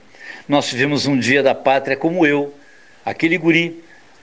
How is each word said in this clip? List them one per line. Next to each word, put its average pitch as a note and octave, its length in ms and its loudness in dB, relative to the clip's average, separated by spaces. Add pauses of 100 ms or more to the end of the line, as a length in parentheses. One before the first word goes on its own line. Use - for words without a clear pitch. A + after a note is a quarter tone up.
(480)
nós C#3+ 180 0
tivemos C3+ 400 -2
um C#3 120 2
dia B2+ 240 2
da C3 120 4
pátria C3+ 400 0
como E3 320 2
eu, C#3+ 280 0 (500)
aquele E3 320 -2
guri E3 480 0 (380)